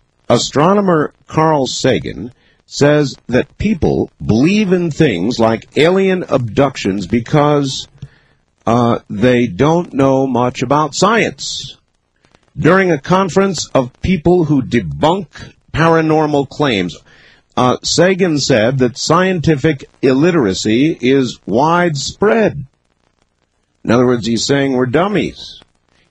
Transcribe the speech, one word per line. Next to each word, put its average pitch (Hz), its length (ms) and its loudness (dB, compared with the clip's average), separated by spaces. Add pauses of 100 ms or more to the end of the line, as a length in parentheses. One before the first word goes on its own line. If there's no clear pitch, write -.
(300)
Astronomer 165 840 2 (140)
Carl 156 400 0
Sagan 107 680 -4 (320)
says 147 520 0 (100)
that - 320 -2
people 110 520 -2 (140)
believe 175 480 2
in 175 180 0
things 117 480 0
like 113 380 0
alien 185 460 2
abductions 110 840 -2
because, 143 800 -2 (800)
uh, 117 340 0 (100)
they 120 360 2
don't 143 460 0
know 135 340 2
much 123 360 -2
about 143 320 -2
science. - 840 -2 (840)
During 175 320 4
a 151 80 0
conference 185 760 0
of 127 260 0
people 175 440 2
who 147 180 0
debunk 104 920 -4 (180)
paranormal 156 760 2
claims, 101 480 -2 (640)
uh, 123 240 2
Sagan 175 560 0
said 127 400 0
that 123 180 0
scientific 160 880 0 (160)
illiteracy 135 1000 0
is 131 460 0
widespread. 165 1200 0 (1200)
In - 80 0
other 127 140 4
words, 120 200 0
he's 113 180 -2
saying 139 280 0
we're 127 140 0
dummies. 147 760 -4 (480)